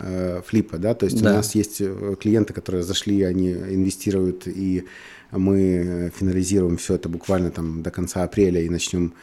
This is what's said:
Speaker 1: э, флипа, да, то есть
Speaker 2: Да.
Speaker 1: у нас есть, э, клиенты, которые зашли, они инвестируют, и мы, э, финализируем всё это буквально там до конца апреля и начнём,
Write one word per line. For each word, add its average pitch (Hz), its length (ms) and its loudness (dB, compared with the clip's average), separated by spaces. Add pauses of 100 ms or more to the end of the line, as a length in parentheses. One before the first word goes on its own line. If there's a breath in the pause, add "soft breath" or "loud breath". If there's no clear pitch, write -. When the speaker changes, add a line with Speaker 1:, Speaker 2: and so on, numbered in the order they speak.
Speaker 1:
э, 92 460 -4
флипа, 107 320 0
да, 104 160 0
то 104 120 0
есть 107 160 0
Speaker 2:
Да. 107 100 6
Speaker 1:
у - 40 6
нас 107 180 0
есть, - 260 0
э, 98 400 -4
клиенты, 107 320 4
которые 90 300 -4
зашли, 98 400 0
они 92 300 2
инвестируют, 95 960 -2
и 90 380 -2 (480 loud breath)
мы, 98 260 2
э, 90 520 0
финализируем 92 680 2
всё 92 200 -2
это 85 120 -4
буквально 87 420 0
там 82 320 -6
до 82 80 -6
конца 90 340 -4
апреля 90 360 2
и 82 80 0
начнём, 87 540 -2